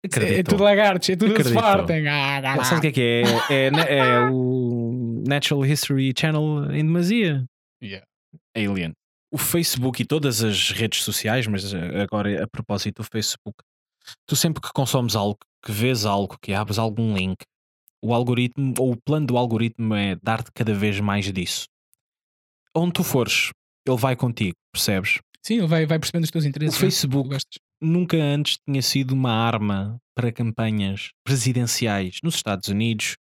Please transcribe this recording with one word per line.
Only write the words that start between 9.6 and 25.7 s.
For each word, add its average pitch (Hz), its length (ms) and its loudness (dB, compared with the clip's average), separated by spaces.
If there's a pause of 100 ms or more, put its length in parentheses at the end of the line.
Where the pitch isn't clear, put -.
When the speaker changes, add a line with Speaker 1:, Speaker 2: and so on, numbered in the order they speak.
Speaker 2:
e - 20 0
todas 139 380 0
as 101 280 0
redes - 300 -2
sociais, 110 460 -2
mas 101 260 -4
agora 98 720 -4
a 107 40 -6
propósito - 540 -6
do 104 100 -10
Facebook, - 440 -6 (720)
tu 151 80 0
sempre 160 260 0
que - 120 -14
consomes 123 420 0
algo, 104 240 -2 (260)
que 107 60 -8
vês 110 340 0
algo, 101 340 0
que 101 140 -6
abres 101 240 -4
algum 113 380 -2
link, 92 220 -2 (680)
o 113 100 0
algoritmo, 123 640 0
ou 131 140 0
o 117 120 -2
plano 151 220 0
do 123 120 0
algoritmo 117 580 0
é 101 260 -2
dar-te 113 320 -4
cada 110 220 -2
vez 101 240 0
mais 101 340 -2
disso. 90 320 -4 (1080)
Onde 170 180 0
tu 180 100 -2
fores, - 460 0 (380)
ele 131 100 2
vai 131 180 2
contigo, 113 400 -2 (180)
percebes? - 460 0 (260)
Speaker 1:
Sim, 226 120 0
ele 180 100 2
vai, 160 180 4